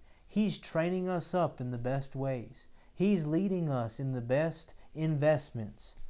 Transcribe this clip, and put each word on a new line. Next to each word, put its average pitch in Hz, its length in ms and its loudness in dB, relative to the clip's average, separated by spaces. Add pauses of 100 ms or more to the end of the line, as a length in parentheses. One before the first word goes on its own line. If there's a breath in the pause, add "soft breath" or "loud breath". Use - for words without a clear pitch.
(280 soft breath)
He's 208 300 2
training 180 500 0
us 180 260 -2
up 170 260 2
in 123 120 -4
the 123 60 -4
best 131 360 -2
ways. 131 540 -4 (260 soft breath)
He's 185 320 2
leading 175 420 2
us 123 300 -2
in 135 140 -2
the 127 80 -2
best 139 540 0 (200 soft breath)
investments." 147 1000 0 (140)